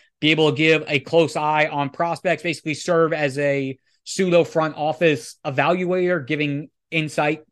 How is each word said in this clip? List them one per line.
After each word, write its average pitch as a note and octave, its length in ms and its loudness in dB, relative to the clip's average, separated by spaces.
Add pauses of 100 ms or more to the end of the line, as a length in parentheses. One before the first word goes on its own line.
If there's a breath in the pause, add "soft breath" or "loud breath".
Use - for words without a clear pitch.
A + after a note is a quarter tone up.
(200 soft breath)
be D3+ 100 4
able D#3 200 4
to C3 60 -2
give D#3 300 4
a D3 140 -2
close E3 340 2
eye D3+ 320 0
on C#3+ 240 -4
prospects, E3+ 540 -4
basically D#3+ 300 -4
serve E3 380 0
as D3 260 -2
a C#3 380 -2 (280)
pseudo F3 400 2
front D#3 320 -2
office D3+ 680 -2
evaluator, F3 800 0
giving D3 460 -4 (220)
insight, D#3 600 -2